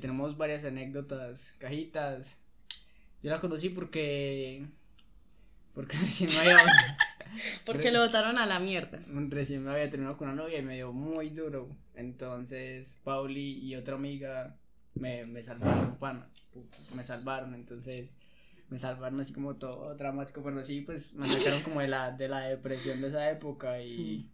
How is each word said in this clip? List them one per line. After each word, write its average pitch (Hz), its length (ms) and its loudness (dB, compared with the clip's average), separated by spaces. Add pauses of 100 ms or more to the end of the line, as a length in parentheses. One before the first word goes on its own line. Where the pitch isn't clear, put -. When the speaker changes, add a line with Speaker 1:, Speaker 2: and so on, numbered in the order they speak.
Speaker 1:
tenemos 139 340 -2
varias 151 300 -2
anécdotas, 131 920 -8
cajitas. 143 840 -6 (800)
Yo 147 80 -4
la 165 100 0
conocí 175 300 0
porque, 143 960 -2 (1040)
porque 139 240 -6
<laughs> 165 60 2
recién 180 280 2
me 156 100 6
había 180 180 12
Speaker 2:
<laughs> 175 400 10 (680)
Porque 147 220 2
Speaker 1:
re- 240 40 8
Speaker 2:
lo 233 120 10
botaron 226 340 4
a 226 80 4
la 190 120 2
mierda. 185 420 -2 (280)
Speaker 1:
recién 139 340 -2
me 135 80 -4
había 147 200 2
terminado 139 260 -4
con 143 120 -6
una 139 140 -4
novia 160 160 -4
y 139 40 -2
me 131 140 -6
dio 127 160 -6
muy 156 380 -4
duro. 147 380 -6 (260)
Entonces, 127 1120 -10
Pauli 139 540 -4
y 131 180 -6
otra 135 200 -6
amiga 139 600 -6 (380)
me, 123 320 -4
me 117 180 -10
salvaron, 127 540 2
pana. 131 280 -6 (720)
Me 123 80 -6
salvaron, 127 500 -6
entonces, 120 560 -12 (600)
me 127 80 -8
salvaron 131 420 -4
así 139 140 -6
como 139 220 -4
todo 135 380 -8
dramático, 139 480 -6
pero 139 220 -4
sí, 143 160 -4
pues, 147 320 -10
me 139 160 -2
sacaron - 340 4
como 156 180 -2
de 139 80 2
la, 131 240 0
de 131 160 -4
la 135 120 -2
depresión 131 600 -4
de 135 60 -2
esa 151 220 2
época 139 520 -4
y 117 520 -6